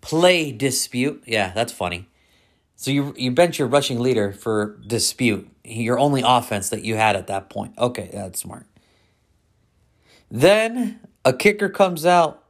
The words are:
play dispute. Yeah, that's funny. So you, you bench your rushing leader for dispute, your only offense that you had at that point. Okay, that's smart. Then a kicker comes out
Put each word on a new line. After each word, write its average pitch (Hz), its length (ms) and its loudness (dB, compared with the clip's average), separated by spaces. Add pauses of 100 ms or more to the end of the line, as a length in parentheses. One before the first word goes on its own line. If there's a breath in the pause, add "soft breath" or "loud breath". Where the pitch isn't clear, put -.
play 165 520 2
dispute. 127 720 -2
Yeah, 104 260 -2
that's 113 200 -2
funny. 87 360 -6 (680)
So - 140 -8
you, 143 260 -2
you 127 140 -4
bench 170 280 2
your 131 100 0
rushing 131 320 0
leader 113 320 0
for 104 540 -4
dispute, 107 640 -2 (160)
your 117 340 -4
only 139 260 2
offense 120 460 0
that 107 140 -8
you 110 120 -2
had 107 180 2
at 92 140 -6
that 98 200 -6
point. - 300 -12
Okay, 113 340 -4
that's 98 280 -10
smart. - 260 -14 (1600 soft breath)
Then 214 720 2 (240)
a 131 80 4
kicker 202 360 2
comes 175 380 0
out 175 440 2